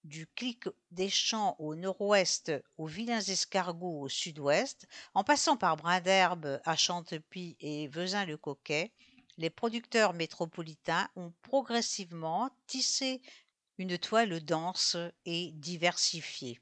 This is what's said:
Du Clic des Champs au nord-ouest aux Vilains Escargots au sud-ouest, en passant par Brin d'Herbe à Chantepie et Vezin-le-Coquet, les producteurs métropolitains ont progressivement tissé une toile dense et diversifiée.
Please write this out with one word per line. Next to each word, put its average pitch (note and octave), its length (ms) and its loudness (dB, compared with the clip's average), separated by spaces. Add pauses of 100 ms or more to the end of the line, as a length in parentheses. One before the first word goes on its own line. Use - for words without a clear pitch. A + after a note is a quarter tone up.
Du D#3+ 240 -14
Clic - 380 -6 (260)
des F#3 200 -2
Champs G#3 500 2
au D#3 160 -4
nord-ouest F#3+ 760 2 (260)
aux D#3 80 -6
Vilains A3 340 -2
Escargots F3+ 800 -2
au C#3 80 -6
sud-ouest, D#3 800 0 (260)
en G3 80 4
passant D4 340 4
par E3 200 2
Brin E3+ 240 2
d'Herbe F3 640 4
à D#3+ 120 2
Chantepie E3+ 840 -4
et D3+ 280 -4
Vezin-le-Coquet, E3 1000 -4 (460)
les E3 140 -2
producteurs A3 640 2
métropolitains E3 1000 -2
ont F3 180 -10 (100)
progressivement G#3+ 1080 -2 (160)
tissé C4 540 -2 (560)
une F3+ 220 -2
toile F#3+ 420 2
dense E3 560 0 (280)
et E3+ 280 -4
diversifiée. D#3+ 1080 -2